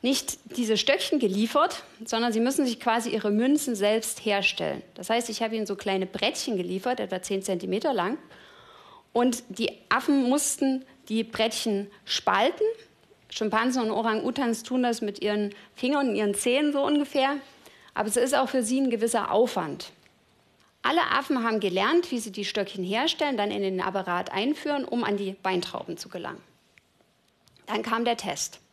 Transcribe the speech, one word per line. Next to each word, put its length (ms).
nicht 380
diese 200
Stöckchen 420
geliefert, 640
sondern 300
sie 60
müssen 260
sich 140
quasi 320
ihre 180
Münzen 460
selbst 500
herstellen. 560
Das 160
heißt, 180
ich 140
habe 120
ihnen 120
so 80
kleine 320
Brettchen 500
geliefert, 420
etwa 220
zehn 220
Zentimeter 500
lang. 240
Und 360
die 220
Affen 400
mussten 560
die 140
Brettchen 680
spalten. 580
Schimpansen 520
und 80
Orang-Utans 720
tun 220
das 180
mit 220
ihren 320
Fingern 360
und 60
ihren 200
Zähnen 360
so 140
ungefähr. 520
Aber 120
es 80
ist 200
auch 140
für 120
sie 180
ein 120
gewisser 400
Aufwand. 600
Alle 180
Affen 420
haben 160
gelernt, 520
wie 80
sie 120
die 140
Stöckchen 380
herstellen, 540
dann 120
in 140
den 180
Apparat 500
einführen, 540
um 180
an 140
die 240
Weintrauben 560
zu 120
gelangen. 340
Dann 160
kam 240
der 120
Test. 420